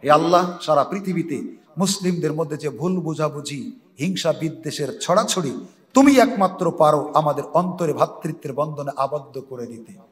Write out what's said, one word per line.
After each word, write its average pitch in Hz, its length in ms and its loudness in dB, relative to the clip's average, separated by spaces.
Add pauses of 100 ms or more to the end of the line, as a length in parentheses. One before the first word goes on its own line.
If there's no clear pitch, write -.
হে 139 80 4
আল্লাহ, 175 400 6 (100)
সারা 147 220 4
পৃথিবীতে 185 720 -4 (220)
মুসলিমদের 175 560 0
মধ্যে 156 240 -4
যে 143 120 -6
ভুল 165 300 -4
বোঝাবুঝি, 147 720 -6 (280)
হিংসা 170 340 -2
বিদ্বেষের 151 680 -6
ছড়াছড়ি, 180 640 -2 (280)
তুমি 277 260 8
একমাত্র 185 520 2
পারো 151 420 2
আমাদের 147 300 2 (100)
অন্তরে 175 400 0
ভ্রাতৃত্বের 156 600 -4
বন্ধনে 143 440 -6
আবদ্ধ 139 520 -6
করে 120 160 -10
দিতে। 110 280 -16 (180)